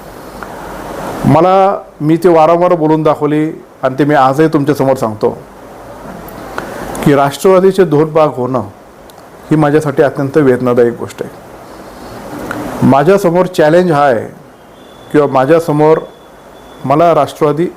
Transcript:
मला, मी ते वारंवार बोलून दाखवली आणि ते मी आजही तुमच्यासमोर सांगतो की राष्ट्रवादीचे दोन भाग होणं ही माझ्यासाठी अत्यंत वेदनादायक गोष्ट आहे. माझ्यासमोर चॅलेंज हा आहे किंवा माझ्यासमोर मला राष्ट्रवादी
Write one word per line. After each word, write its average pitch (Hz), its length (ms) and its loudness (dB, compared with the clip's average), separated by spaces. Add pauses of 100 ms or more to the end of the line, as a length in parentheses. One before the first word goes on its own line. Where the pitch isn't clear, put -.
(1200)
मला, 185 540 4 (220)
मी 151 160 0
ते 170 120 2
वारंवार 170 460 4
बोलून 156 280 0
दाखवली 151 500 0 (300)
आणि 131 160 -2
ते 151 60 2
मी 143 100 2
आजही 139 340 2
तुमच्यासमोर 139 480 0
सांगतो 113 420 -4 (1700)
की 147 100 4
राष्ट्रवादीचे 185 680 2
दोन 156 280 0
भाग 156 160 2
होणं 127 300 -4 (920)
ही 156 60 2
माझ्यासाठी 151 460 0
अत्यंत 135 340 -2
वेदनादायक 123 600 2
गोष्ट - 240 -12
आहे. - 80 -12 (1600)
माझ्यासमोर 175 600 2
चॅलेंज 170 460 2
हा 143 120 2
आहे 117 220 0 (840)
किंवा 147 140 2
माझ्यासमोर 151 720 2 (880)
मला 156 300 2
राष्ट्रवादी 147 520 -2 (100)